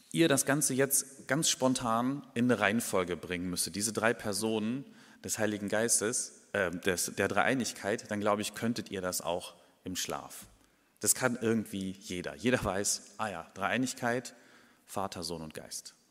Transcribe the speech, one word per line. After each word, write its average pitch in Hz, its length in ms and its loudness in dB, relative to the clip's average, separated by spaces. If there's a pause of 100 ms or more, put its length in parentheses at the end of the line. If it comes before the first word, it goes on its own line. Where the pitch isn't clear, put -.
(120)
ihr 160 160 4
das 139 180 4
Ganze 143 280 2
jetzt - 540 0
ganz 156 220 2
spontan 127 760 2 (100)
in 120 100 4
eine 123 140 6
Reihenfolge 98 580 2
bringen 87 320 -4
müsstet, 85 260 -2
diese 107 160 0
drei 110 220 4
Personen 110 720 -2 (380)
des - 160 -4
Heiligen 104 300 0
Geistes, 113 720 0 (120)
äh, 95 180 2
des, 87 440 0
der 98 120 2
Dreieinigkeit, 101 800 0
dann 104 100 -2
glaube 104 220 2
ich, - 140 -4
könntet 117 360 -2
ihr 95 100 -4
das 90 200 -2
auch 87 340 -4 (280)
im 92 120 -6
Schlaf. - 500 -8 (540)
Das - 160 2
kann 120 260 0
irgendwie 101 500 0
jeder. 90 440 -8
Jeder 120 280 0
weiß, 101 540 -2
ah 110 120 -2
ja, 85 240 -10
Dreieinigkeit, 120 800 -2 (500)
Vater, 95 380 -6
Sohn 82 180 -6
und 78 120 -12
Geist. - 420 -14 (160)